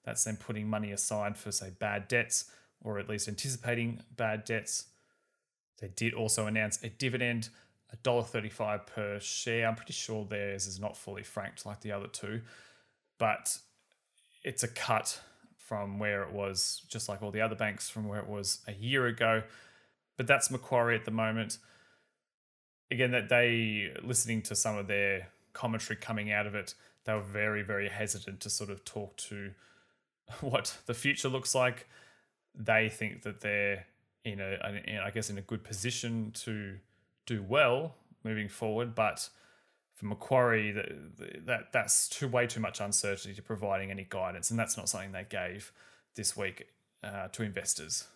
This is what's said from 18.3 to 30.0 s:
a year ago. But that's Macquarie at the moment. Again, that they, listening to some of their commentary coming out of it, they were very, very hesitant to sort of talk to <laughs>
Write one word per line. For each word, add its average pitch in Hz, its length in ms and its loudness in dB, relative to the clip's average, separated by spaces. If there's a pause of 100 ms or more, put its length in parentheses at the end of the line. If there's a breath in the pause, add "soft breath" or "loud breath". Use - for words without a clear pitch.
a 104 60 -8
year 123 320 2
ago. 113 380 6 (760 loud breath)
But 117 100 -2
that's 139 220 6
Macquarie 120 460 4
at 110 100 -2
the 113 60 -2
moment. 110 460 0 (1300 soft breath)
Again, 127 220 4
that 120 180 2
they, 113 720 4
listening 113 420 2
to - 120 -4
some 107 220 2
of 101 100 -4
their 98 400 2 (260)
commentary 110 440 -2
coming 107 340 -4
out 104 160 2
of 101 80 -6
it, 98 180 -4 (320 soft breath)
they 110 80 0
were 107 80 2
very, 104 400 0
very 101 280 -2
hesitant 101 500 -4
to 107 100 -6
sort 101 200 -2
of 98 140 -10
talk 101 340 -8
to 101 340 -8 (460 soft breath)
<laughs> - 440 -16